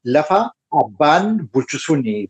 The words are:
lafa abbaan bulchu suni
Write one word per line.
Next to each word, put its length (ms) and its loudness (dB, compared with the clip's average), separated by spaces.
lafa 480 0
abbaan 560 2
bulchu 260 -2
suni 520 -2